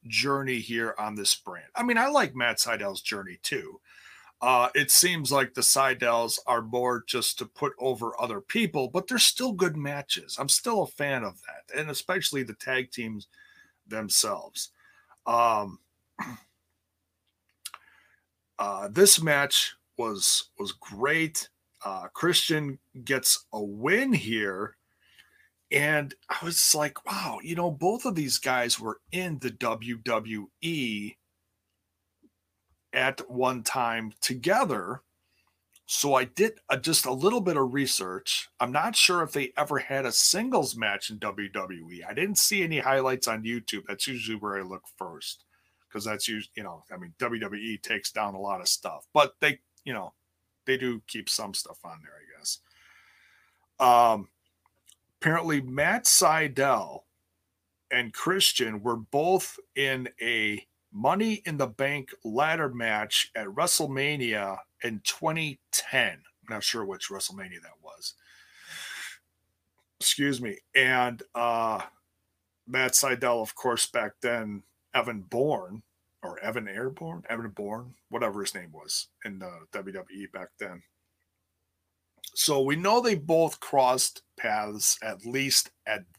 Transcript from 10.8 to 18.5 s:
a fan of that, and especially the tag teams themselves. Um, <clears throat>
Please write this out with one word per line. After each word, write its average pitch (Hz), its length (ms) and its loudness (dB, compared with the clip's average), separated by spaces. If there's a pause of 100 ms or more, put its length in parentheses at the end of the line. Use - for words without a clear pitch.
a 143 60 -2
fan 139 340 -4
of 95 200 -8
that, - 360 -12
and 156 120 -6
especially 147 520 -2
the 113 120 -8
tag 131 360 -4
teams 110 380 -8 (580)
themselves. 104 840 -2 (560)
Um, 113 520 2 (400)
<clears throat> - 60 -8 (2250)